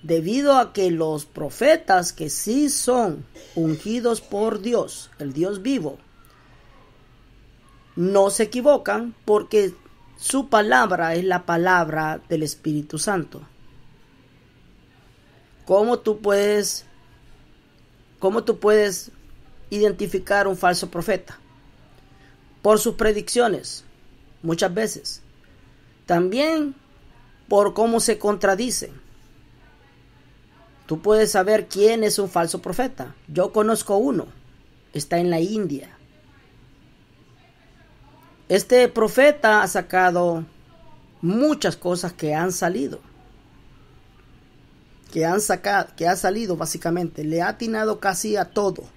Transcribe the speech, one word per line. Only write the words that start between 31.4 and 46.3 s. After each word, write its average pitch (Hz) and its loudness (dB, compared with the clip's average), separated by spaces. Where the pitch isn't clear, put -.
quién 220 2
es 208 0
un 196 -2
falso 170 -2
profeta. 247 -6
Yo 180 -2
conozco 214 0
uno. 233 0
Está 160 -4
en 175 0
la 165 0
India. 180 -4
Este 240 4
profeta 226 4
ha 190 0
sacado 175 0
muchas 226 0
cosas 175 -4
que 151 -4
han 170 -2
salido. 180 -4
Que 160 -2
han 185 0
saca-, 196 -2
que 165 -2
ha 180 2
salido 190 -4